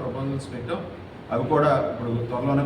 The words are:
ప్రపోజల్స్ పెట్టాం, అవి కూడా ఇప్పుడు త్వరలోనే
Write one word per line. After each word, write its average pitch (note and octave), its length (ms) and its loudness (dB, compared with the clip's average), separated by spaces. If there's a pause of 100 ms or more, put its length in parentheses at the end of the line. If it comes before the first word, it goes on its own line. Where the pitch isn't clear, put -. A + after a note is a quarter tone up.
ప్రపోజల్స్ C3+ 520 -4
పెట్టాం, D#3+ 260 -4 (520)
అవి - 200 2
కూడా D3 200 6 (180)
ఇప్పుడు A#2+ 200 -4 (180)
త్వరలోనే C#3 380 2